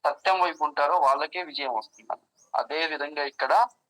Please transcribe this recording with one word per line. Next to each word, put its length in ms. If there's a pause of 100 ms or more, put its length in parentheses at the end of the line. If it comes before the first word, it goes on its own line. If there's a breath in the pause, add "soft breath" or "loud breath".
సత్యం 340
వైపు 220
ఉంటారో 360
వాళ్ళకే 440
విజయం 300
వస్తుంది. 480 (340)
అదే 320
విధంగా 360
ఇక్కడ 440 (220)